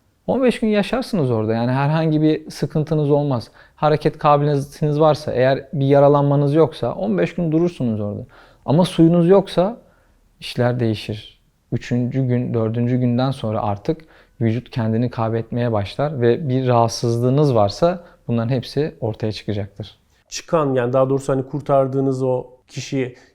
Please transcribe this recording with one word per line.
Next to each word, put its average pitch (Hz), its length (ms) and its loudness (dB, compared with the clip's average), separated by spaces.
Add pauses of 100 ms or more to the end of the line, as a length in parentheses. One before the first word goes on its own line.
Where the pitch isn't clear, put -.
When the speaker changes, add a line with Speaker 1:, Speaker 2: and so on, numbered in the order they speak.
(280)
Speaker 1:
On 233 160 0
beş 240 160 2
gün 226 80 0
yaşarsınız 208 640 -2
orada. 110 220 0
Yani 117 180 0
herhangi 151 500 0
bir 156 280 0
sıkıntınız 151 640 -2
olmaz. 143 400 0 (240)
Hareket 151 420 0
kabiliyetiniz 147 800 0
varsa, 151 320 2
eğer 127 420 2
bir 139 120 -2
yaralanmanız 143 680 4
yoksa 151 400 0
on 196 240 -2
beş 170 180 -2
gün 170 160 -2
durursunuz 151 480 -2
orada. 104 220 -6 (440)
Ama 165 200 2
suyunuz 165 420 4
yoksa 196 500 2 (640)
işler 123 400 -2
değişir. 107 600 -4 (300)
Üçüncü 123 520 -2
gün, 123 300 -2
dördüncü 117 440 -2
günden 123 340 0
sonra 110 300 -6
artık 107 400 -4 (400)
vücut 117 280 -2
kendini 113 400 -2
kaybetmeye 113 600 -4
başlar 123 500 -4
ve 120 280 2
bir 131 180 -2
rahatsızlığınız 123 880 2
varsa 170 480 0 (240)
bunların 117 220 -2
hepsi 139 500 -4
ortaya 110 320 -4
çıkacaktır. 104 640 -8 (320)
Speaker 2:
Çıkan, 147 440 -2
yani 123 200 0
daha 131 160 2
doğrusu 135 240 -2
hani 135 140 -2
kurtardığınız 135 760 0
o 127 240 -2 (200)
kişiye 127 480 -6 (200)